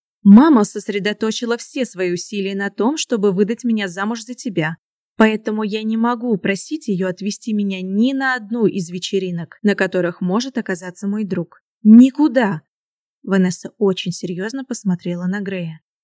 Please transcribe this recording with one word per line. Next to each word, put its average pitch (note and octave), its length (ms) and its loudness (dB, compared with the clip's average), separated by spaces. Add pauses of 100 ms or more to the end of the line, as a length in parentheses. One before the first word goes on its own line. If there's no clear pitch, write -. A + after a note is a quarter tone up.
(240)
"Мама A3 400 8
сосредоточила G#3 960 -4
все B3+ 280 -6
свои F3+ 280 -4
усилия G3 420 -6
на G3+ 140 -4
том, B3 280 -2
чтобы G3+ 360 0
выдать G#3 320 0
меня G#3+ 240 0
замуж G#3+ 340 -6
за B3 100 -12
тебя. E3+ 440 -4 (400)
Поэтому G#3+ 460 2
я G#3+ 200 -4
не A3 140 -2
могу A#3 400 0
просить G3+ 500 -4
её F#3 220 -2
отвезти G3+ 440 -6
меня G3 280 -4
ни G3+ 320 0
на C4+ 220 -2
одну A3+ 300 -2
из F3 240 -2
вечеринок, F3+ 720 -6
на G3+ 140 0
которых F3+ 460 -2
может A#3 360 -2
оказаться F#3 500 -8
мой G#3 180 -4
друг. F3+ 360 -8 (220)
Никуда!" A#3+ 800 8 (640)
Ванесса F#3+ 540 0
очень F#3 360 0
серьёзно G3 500 -8
посмотрела F3+ 640 -4
на G3 160 -4
Грея. F3 400 -8 (220)